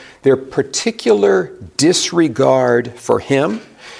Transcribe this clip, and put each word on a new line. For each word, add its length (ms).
their 140
particular 1120
disregard 1200
for 220
him 420